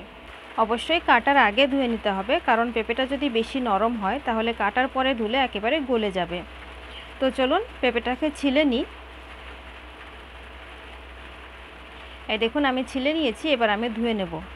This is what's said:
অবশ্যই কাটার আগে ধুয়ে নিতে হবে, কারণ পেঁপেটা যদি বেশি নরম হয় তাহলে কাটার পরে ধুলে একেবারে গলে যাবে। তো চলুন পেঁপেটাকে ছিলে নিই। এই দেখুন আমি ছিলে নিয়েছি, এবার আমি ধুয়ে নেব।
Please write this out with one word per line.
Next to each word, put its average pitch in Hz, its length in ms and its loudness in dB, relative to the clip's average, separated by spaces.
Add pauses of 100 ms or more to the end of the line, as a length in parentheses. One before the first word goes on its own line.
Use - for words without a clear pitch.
(640)
অবশ্যই 240 460 2
কাটার 277 280 8 (100)
আগে 208 160 4 (100)
ধুয়ে 269 200 2
নিতে 214 240 0
হবে, 196 160 0 (140)
কারণ 233 280 4
পেঁপেটা 233 280 0 (100)
যদি 285 140 0 (100)
বেশি 226 200 0 (120)
নরম 214 240 4 (100)
হয় 208 240 0
তাহলে 226 240 2 (100)
কাটার 247 340 2
পরে 262 160 2 (100)
ধুলে 226 160 0 (100)
একেবারে 226 300 0 (140)
গলে 220 280 2
যাবে। 175 200 -2 (840)
তো 269 60 4 (100)
চলুন 277 240 4 (200)
পেঁপেটাকে 247 460 0 (120)
ছিলে 277 220 4 (100)
নিই। 247 120 2 (3500)
এই 220 100 0
দেখুন 233 280 2
আমি 254 100 2 (100)
ছিলে 269 260 0
নিয়েছি, 277 280 0 (100)
এবার 233 200 4
আমি 226 120 0 (100)
ধুয়ে 233 220 2
নেব। 170 140 -2 (220)